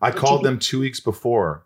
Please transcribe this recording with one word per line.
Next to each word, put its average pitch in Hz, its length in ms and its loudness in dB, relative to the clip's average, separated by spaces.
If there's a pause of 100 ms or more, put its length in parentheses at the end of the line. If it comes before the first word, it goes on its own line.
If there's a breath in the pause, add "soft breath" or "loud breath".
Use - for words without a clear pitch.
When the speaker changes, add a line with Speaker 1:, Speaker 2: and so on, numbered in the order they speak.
Speaker 1:
I 117 80 2
Speaker 2:
What 113 80 -8
Speaker 1:
called 139 240 4
Speaker 2:
do 135 60 2
you 131 40 2
Speaker 1:
them 123 60 -4
two - 220 -4
weeks 131 200 -6
before, 101 640 -2